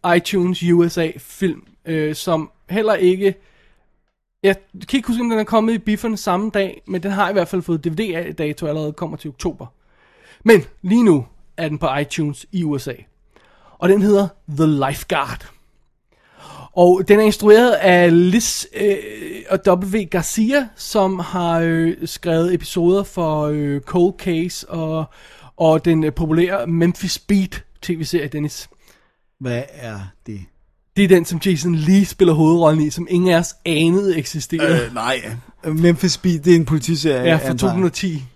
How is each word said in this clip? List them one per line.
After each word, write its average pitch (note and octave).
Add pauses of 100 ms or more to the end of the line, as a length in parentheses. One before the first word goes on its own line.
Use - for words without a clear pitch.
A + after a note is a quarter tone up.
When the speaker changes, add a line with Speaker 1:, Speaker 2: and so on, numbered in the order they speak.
(160)
Speaker 1:
iTunes F3+
U E3+
S E3
A E3 (100)
film, - (260)
øh, D#3
som D#3+ (180)
heller G#3+
ikke... F#3+ (1080)
Jeg F#3+ (320)
kan C4+
ikke A#3+
huske, A#3+
om A#3
den A3+
er G#3+
kommet A3+
i A3+
bifferne G#3+
samme G3
dag, G3
men F#3
den G3
har F#3+
i -
hvert F3+
fald F3+
fået D#3+
D -
V D#3+
D E3 (140)
af D#3+
dato, D3+
allerede D3+
kommer D#3
til D3+
oktober. E3 (760)
Men G#3 (200)
lige G#3+
nu D#3+ (320)
er E3
den D3+
på E3 (120)
iTunes D3
i F3
U D3
S B2+
A. C3+ (880)
Og F3
den G3
hedder G3+ (280)
The D#3+
Lifeguard. C#3 (1300)
Og F3+
den G#3
er A3
instrueret G#3+
af F3+
Liz, - (160)
øh, G3+ (540)
og F#3+ (100)
W F#3 (140)
Garcia, A3
som F#3+
har, E3+
øh, E3
skrevet E3+
episoder F3
for, D#3+
øh, D3
Cold F3+
Case E3+
og, D#3+ (520)
og D#3+
den, D#3+
øh, D3+
populære E3+
Memphis E3+
Beat - (180)
T -
V-serie, D#3+
Dennis. D3+ (720)
Speaker 2:
Hvad B2 (120)
er A#2 (280)
det? G#2 (560)
Speaker 1:
Det G3+
er F#3
den, F3
som E3+
Jason E3+
Lee F3+
spiller E3+
hovedrollen D#3
i, D3+
som F3
ingen F3+
af E3
os E3+ (100)
anede E3+
eksisterede. D#3
Speaker 2:
Øh, A#2
nej. A#2+ (480)
Memphis E3
Beat, E3
det F3+
er E3+
en E3
politiserie, C#3+
Speaker 1:
Ja, -
fra E3
Speaker 2:
antager C#3+
jeg. B2
Speaker 1:
to F#3+
tusind F#3
og E3
ti. D#3+ (140)